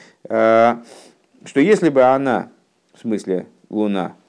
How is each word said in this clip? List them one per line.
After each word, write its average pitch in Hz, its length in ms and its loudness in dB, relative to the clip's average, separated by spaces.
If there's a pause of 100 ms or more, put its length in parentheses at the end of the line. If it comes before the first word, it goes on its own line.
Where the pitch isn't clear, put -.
(280)
А, 113 560 2 (640)
что - 160 -2
если 185 280 2
бы 135 140 2
она, 131 460 0 (440)
в - 60 -20
смысле 95 480 -6 (220)
Луна, 101 460 -4 (140)